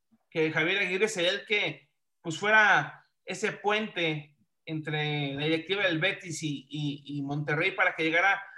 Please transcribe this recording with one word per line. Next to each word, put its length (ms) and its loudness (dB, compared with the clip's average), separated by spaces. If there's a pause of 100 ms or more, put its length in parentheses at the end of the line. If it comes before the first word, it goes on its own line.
(280)
que 240 0
Javier 300 0
Aguirre 260 0
sería 220 0
el 160 -4
que, 420 -2 (320)
pues, 180 -8
fuera 640 4 (260)
ese 260 -4
puente 840 -2 (300)
entre 680 -2
la 100 -4
directiva 400 0
del 140 2
Betis 440 -4
y, 260 -4
y, 380 -4
y 160 -6
Monterrey 480 -2
para 240 0
que 80 -4
llegara 400 2 (160)